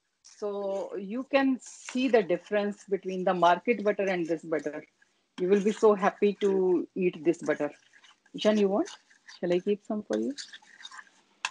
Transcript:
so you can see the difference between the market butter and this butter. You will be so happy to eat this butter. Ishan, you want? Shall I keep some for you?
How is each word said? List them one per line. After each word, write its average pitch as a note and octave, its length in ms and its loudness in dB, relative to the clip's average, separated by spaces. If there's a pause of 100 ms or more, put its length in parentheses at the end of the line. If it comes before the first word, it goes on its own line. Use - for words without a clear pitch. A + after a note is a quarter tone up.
(220)
so G3+ 720 -8
you G#3 340 -8
can C4+ 300 2
see - 480 -6
the A3 140 4
difference G3+ 680 -2
between F#3 360 -4
the F#3 100 2
market F3+ 500 2
butter G3+ 200 0
and F3+ 220 -2
this D#3+ 160 -4
butter. D3+ 420 -6 (540)
You F3+ 100 -2
will G3+ 140 4
be G#3 100 2
so G#3 220 6
happy G3 460 0
to F#3 540 2
eat F3 280 -2
this D#3 200 2
butter. D3 280 -2 (640)
Ishan, G#3+ 220 2
you G3+ 120 4
want? A#3+ 200 0 (500)
Shall F3 140 -2
I F3+ 60 4
keep G3+ 260 -2
some G#3+ 180 -6
for G#3+ 160 -4
you? B3 160 -4 (1160)